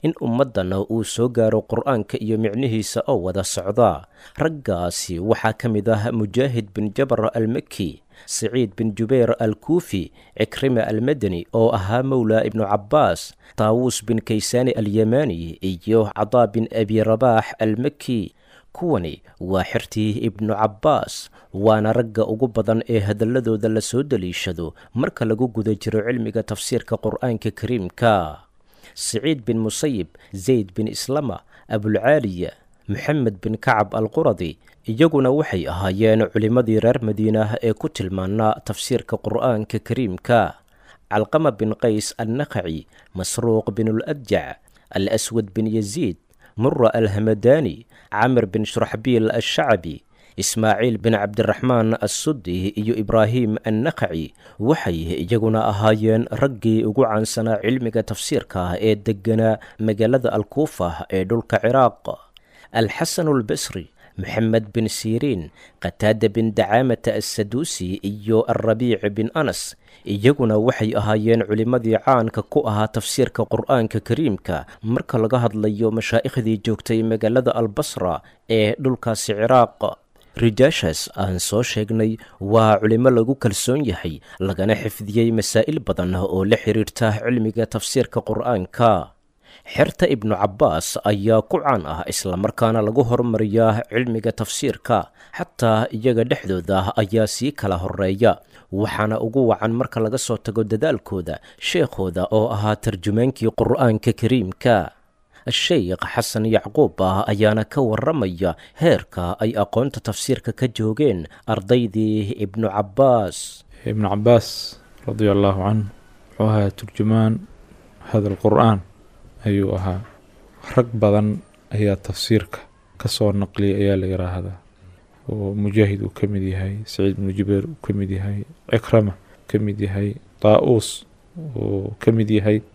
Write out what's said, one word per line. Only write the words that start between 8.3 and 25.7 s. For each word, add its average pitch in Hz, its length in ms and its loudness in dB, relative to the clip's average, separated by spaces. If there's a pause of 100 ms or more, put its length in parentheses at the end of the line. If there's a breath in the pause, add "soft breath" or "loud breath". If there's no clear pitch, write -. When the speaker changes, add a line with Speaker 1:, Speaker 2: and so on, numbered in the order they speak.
Speaker 1:
bin 110 200 -2
Jubayr 113 420 2
al-Kuufi, 107 760 -2 (220 soft breath)
Ikrima 123 540 -2
al-Madani 107 640 -2
oo 113 200 4
ahaa 110 320 -2
mawla 113 400 2
Ibnu 107 200 -2
Cabbaas, 101 720 0 (200 soft breath)
Taawus 113 460 2
bin 113 220 -2
Kaysaani 120 480 0
al-Yamani 107 880 0
iyo 104 560 0
Cadaa 110 320 2
bin 113 240 -2
Abi 110 320 0
Rabaax 110 560 2
al-Makki. 113 760 -2 (340 soft breath)
Kuwani 107 560 -4 (160 soft breath)
waa 92 240 0
xertii 107 640 -2
Ibnu 104 240 -4
Cabbaas, 110 800 -2 (200 soft breath)
waana 107 360 4
ragga 113 400 0
ugu 110 240 0
badan 110 320 0
ee 113 160 0
hadalladooda 110 640 0
la 110 160 0
soo 127 240 -2
daliishado 90 720 -4 (160 soft breath)
marka - 320 -4
lagu 110 240 0
guda 107 240 -2